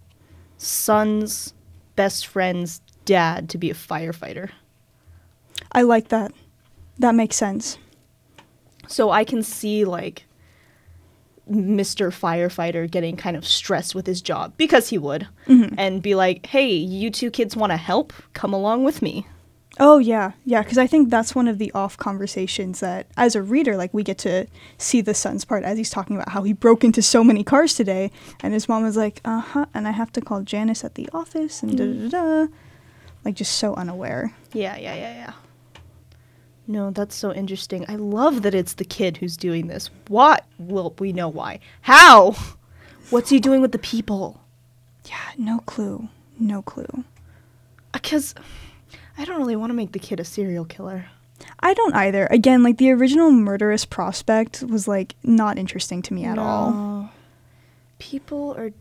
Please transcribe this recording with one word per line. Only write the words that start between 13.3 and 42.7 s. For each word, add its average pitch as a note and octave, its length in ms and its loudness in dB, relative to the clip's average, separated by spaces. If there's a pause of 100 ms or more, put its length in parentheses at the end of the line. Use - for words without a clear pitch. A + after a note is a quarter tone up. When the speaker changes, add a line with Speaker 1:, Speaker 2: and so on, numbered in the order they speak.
Speaker 1:
of F3+ 100 -12
stressed - 460 -2
with F#3 140 -8
his F#3 140 -4
job, E3+ 360 -6
because D#4 320 2
he A3 80 -4
would, D3 300 -6 (200)
Speaker 2:
Mm-hmm. A#3 300 6
Speaker 1:
and F#3+ 240 -2
be G3+ 140 0
like, F#3 320 0
"Hey, C4+ 260 2
you F#3 380 -4
two A#3+ 200 -4
kids A3 240 -4
wanna G#3 220 0
help? F#3+ 360 -2 (200)
Come G3 200 -6
along G#3+ 300 0
with D4+ 180 0
me." - 260 -6 (500)
Speaker 2:
Oh, D4 220 10
yeah. A3 320 0 (140)
Yeah, A#3 180 2
'cause A#3 140 -2
I B3+ 100 4
think D4 220 4
that's A3+ 260 0
one B3 140 2
of G#3+ 100 -4
the G#3+ 140 -6
off G3 240 -6
conversations G3 800 -6
that, F#3 280 -8 (100)
as A#3 180 2
a G#3 80 0
reader, A#3+ 320 0
like, F#3 180 -6
we G#3 100 -2
get F#3+ 160 -6
to F#3 280 -2 (300)
see - 240 0
the G#3 120 -2
son's - 320 -4
part G3+ 200 -4
as G3+ 120 -4
he's A3 120 -6
talking G3+ 260 -6
about - 140 -8
how G3 140 -6
he G#3 100 0
broke A3+ 300 4
into A#3 180 4
so A3+ 220 4
many G#3+ 200 6
cars D4 320 2
today, G3 340 -2 (320)
and G3+ 120 -4
his G#3+ 160 -2
mom A3 160 0
is G#3+ 120 -2
like, G#3+ 280 -2
"Uh-huh, A3+ 480 -4
and G#3+ 140 -6
I G#3+ 40 -4
have A3 220 -6
to A#3 80 -4
call G3+ 200 -6
Janice G#3+ 420 -4
at - 120 -12
the - 180 -12
office," D#4+ 480 -8
and - 120 -4
Speaker 1:
Mm. B3+ 360 -4
Speaker 2:
da-da-da-da. D#4+ 380 0 (800)
Like, G#3 100 -6
just - 220 -6
so G3+ 180 -4
unaware. F3+ 580 -8 (200)
Speaker 1:
Yeah, G3+ 240 -8
yeah, - 180 -12
yeah, A#3 200 -14
yeah. A#3+ 160 -18 (1400)
No, G3+ 220 -6
that's G3+ 260 -6
so G3+ 160 -6
interesting. F#3+ 560 -8
I G#3 80 -10
love G#3+ 460 0
that G3 140 0
it's F3+ 180 -2
the F#3 120 -8
kid F3+ 320 -6
who's F3 200 -10
doing E3+ 300 -6
this. - 240 -12 (160)
What? B3+ 380 6 (120)
Well, F3 400 -6
we F#3+ 160 -6
know F3 160 -4
why. D3+ 300 -10 (220)
How? B3+ 540 12 (760)